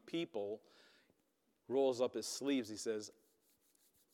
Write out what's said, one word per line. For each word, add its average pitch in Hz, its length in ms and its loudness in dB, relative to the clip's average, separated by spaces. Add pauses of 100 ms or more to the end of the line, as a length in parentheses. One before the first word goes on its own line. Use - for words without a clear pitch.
people, 107 560 -4 (1080)
rolls 127 340 4
up 123 100 2
his 110 140 -4
sleeves. 131 420 0
He 107 80 -8
says, 107 340 -4 (1040)